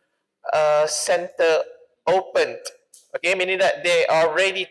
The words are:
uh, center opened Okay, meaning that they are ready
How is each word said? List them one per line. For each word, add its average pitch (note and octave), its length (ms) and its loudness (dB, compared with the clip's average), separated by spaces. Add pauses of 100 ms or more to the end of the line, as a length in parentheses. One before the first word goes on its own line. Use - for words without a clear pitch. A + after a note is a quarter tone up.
(520)
uh, D3+ 340 2
center F3 760 0 (440)
opened E3+ 540 0 (560)
Okay, F3 200 -2
meaning F#3 240 -2
that D#3 240 0
they E3+ 240 2
are D#3+ 260 2
ready F#3+ 360 -2